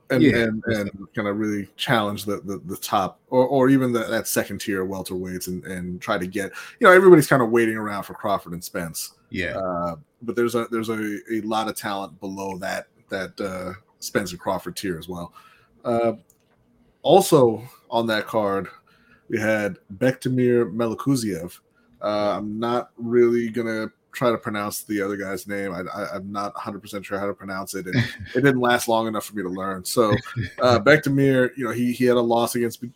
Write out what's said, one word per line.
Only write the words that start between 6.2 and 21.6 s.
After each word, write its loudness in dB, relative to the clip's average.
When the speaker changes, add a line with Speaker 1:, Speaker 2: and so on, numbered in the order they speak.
Speaker 1:
get, -6
you 6
know, 12
everybody's 10
kinda 4
waiting 2
around -6
for -14
Crawford -4
and -10
Spence. -8
Speaker 2:
Yeah. -4
Speaker 1:
Uh, -4
but -8
there's 0
a, 0
there's -4
a, -4
a -2
lot -2
of -8
talent -8
below -8
that, -6
that, -8
uh, -8
Spence -4
and -14
Crawford -6
tier -6
as -14
well. -12
Uh, 0
also 6
on 2
that 0
card, -2
we -2
had 0
Bektemir 2
Melikuziev. -2